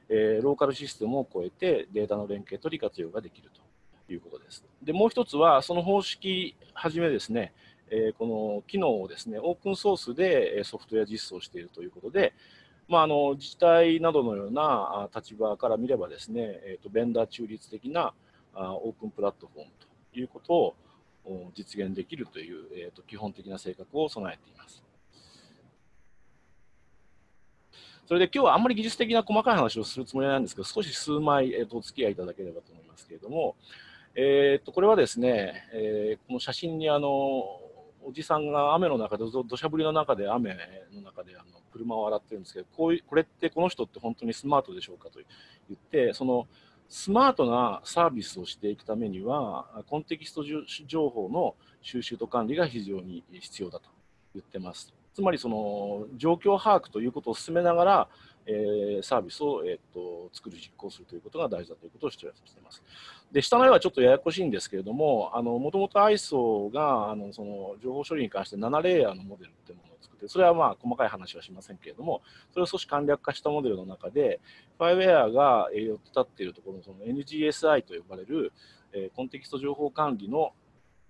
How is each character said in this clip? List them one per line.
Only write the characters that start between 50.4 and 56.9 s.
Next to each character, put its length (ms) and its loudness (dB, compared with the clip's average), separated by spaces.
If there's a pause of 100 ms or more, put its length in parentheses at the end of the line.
じ 80 -8
ゅ-、 120 -6 (220)
情 240 -2
報 180 -6
の 280 -2 (260)
収 180 -6
集 160 -10
と 120 -8
管 180 -2
理 80 -2
が 140 0
非 160 -6
常 160 -6
に 320 -12
必 320 -14
要 60 -10
だ 100 -14
と 100 -20 (420)
言 80 -14
っ 60 -20
て 140 -12
ま 120 -12
す。 220 -18 (180)
つ 100 -4
ま 100 4
り 60 0
そ 100 -6
の 580 -4 (100)
状 180 4
況 280 2
把 160 6
握 120 -4